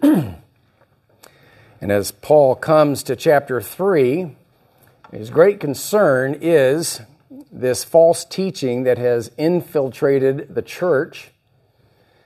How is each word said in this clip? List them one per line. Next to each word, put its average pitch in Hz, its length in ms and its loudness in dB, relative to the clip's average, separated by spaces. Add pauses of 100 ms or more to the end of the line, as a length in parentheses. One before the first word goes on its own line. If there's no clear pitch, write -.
<clears throat> 151 400 0 (1400)
And 101 120 -4
as 101 180 -2
Paul 139 460 2
comes 151 480 0
to 123 120 -6
chapter 135 460 0
three, 165 720 -2 (760)
his 113 200 -14
great 190 300 2
concern 143 800 0
is 147 600 0 (500)
this 123 340 -4
false 165 380 4
teaching 131 600 -6
that 123 160 0
has 120 400 -2
infiltrated 139 1160 -2
the - 80 -4
church, - 680 -4 (960)